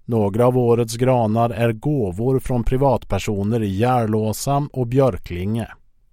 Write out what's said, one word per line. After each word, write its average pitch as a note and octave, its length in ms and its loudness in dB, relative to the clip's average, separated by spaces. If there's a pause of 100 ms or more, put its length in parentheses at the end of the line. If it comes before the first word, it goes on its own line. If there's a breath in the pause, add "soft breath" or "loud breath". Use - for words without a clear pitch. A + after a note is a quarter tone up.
Några A2 420 2
av B2+ 120 2
årets A#2 380 2
granar A#2 540 2
är A#2 220 0
gåvor A#2+ 680 -2
från A#2+ 260 -2
privatpersoner A2 1000 0
i G2 140 -2
Järlåsa A#2 960 0
och B2+ 140 -4
Björklinge. C3 840 -2 (440)